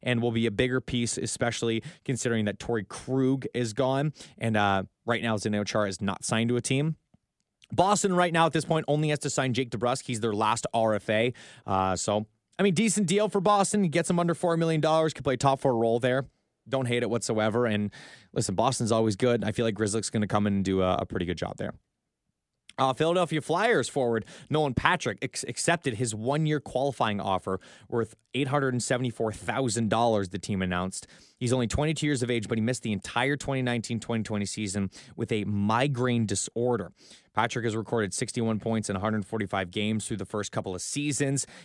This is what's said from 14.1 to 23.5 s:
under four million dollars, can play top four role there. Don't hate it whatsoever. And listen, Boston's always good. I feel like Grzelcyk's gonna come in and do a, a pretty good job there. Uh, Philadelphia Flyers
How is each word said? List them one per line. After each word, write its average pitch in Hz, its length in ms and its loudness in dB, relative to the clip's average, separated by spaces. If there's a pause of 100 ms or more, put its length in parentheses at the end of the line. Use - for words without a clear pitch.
under 175 160 2
four 170 200 0
million 160 240 2
dollars, 160 320 2
can - 120 -10
play 131 120 0
top 135 220 4
four 127 180 4
role 113 220 4
there. 127 280 2 (420)
Don't 131 180 0
hate 120 160 2
it 107 80 0
whatsoever. 110 560 2
And 104 260 0 (400)
listen, 104 220 -2
Boston's 113 380 2
always 110 240 4
good. 120 260 4
I 101 80 0
feel 117 140 0
like 113 100 0
Grzelcyk's 104 360 -2
gonna 104 180 0
come 104 180 2
in 101 80 2
and 98 100 2
do 95 180 2
a, 92 180 4
a - 60 -2
pretty 90 200 -2
good 87 120 -2
job 92 180 -6
there. - 180 -8 (1040)
Uh, 135 140 2
Philadelphia 165 480 0
Flyers 180 480 2